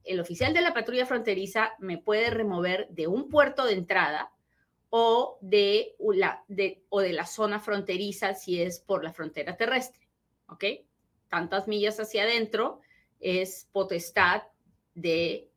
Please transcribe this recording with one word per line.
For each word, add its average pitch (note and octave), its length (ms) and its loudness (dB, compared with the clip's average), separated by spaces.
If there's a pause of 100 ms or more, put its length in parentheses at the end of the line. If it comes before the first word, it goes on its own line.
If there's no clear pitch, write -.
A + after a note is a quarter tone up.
el F3+ 160 -2
oficial F3 320 -2
de E4+ 80 4
la F4 120 2
patrulla A#3+ 320 -2
fronteriza A3 720 -2
me F#3 200 -6
puede G#3+ 320 2
remover F#3 600 0
de E3 180 -4
un A3 200 -2
puerto C#4 380 4
de A3+ 80 2
entrada F3 580 0 (580)
o A#3 520 4
de G3+ 580 4
la, G3 480 2
de, G3 400 -4
o G3+ 140 2
de F#3 100 2
la E3 140 -2
zona G#3 340 -2
fronteriza G3+ 720 -4
si F3+ 280 -4
es F3 180 -4
por F3+ 240 -2
la D#3+ 80 -8
frontera D#3 460 -10
terrestre, B3 500 -4 (400)
¿ok? - 160 -10 (640)
Tantas F3 400 -4
millas G#3 320 0
hacia G#3+ 240 -2
adentro A3+ 560 0 (400)
es F#3 540 -2
potestad F#3+ 680 2 (500)
de E3+ 640 -2